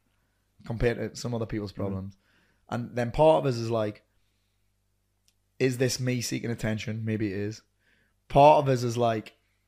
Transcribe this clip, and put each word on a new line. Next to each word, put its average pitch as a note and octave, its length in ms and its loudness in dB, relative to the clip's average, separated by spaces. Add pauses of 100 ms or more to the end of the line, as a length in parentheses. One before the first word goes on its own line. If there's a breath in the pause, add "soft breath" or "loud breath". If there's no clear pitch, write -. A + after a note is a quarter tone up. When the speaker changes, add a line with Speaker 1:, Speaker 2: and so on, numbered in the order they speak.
(680)
Speaker 1:
compared A#2 320 -2
to A2+ 180 -8
some A#2+ 180 -6
other A2+ 120 -4
people's G#2 260 -8
Speaker 2:
Mm-hmm. - 100 -12
Speaker 1:
problems?" G2 340 -8 (520)
And A#2+ 280 -8
then A#2 160 -2
part D#3 320 6
of - 20 -2
us B2+ 100 0
is A#2 140 -4
like, A2 320 -2 (1600)
"Is C3 200 0
this B2+ 220 0
me B2+ 200 -2
seeking A#2+ 300 -6
attention?" A2 540 -6
Maybe A2 280 -2
it F#2+ 60 -6
is. G#2 240 -8 (640)
Part D3+ 360 8
of C3+ 40 0
us B2+ 140 0
is A#2+ 140 -4
like, A2+ 400 -2 (320)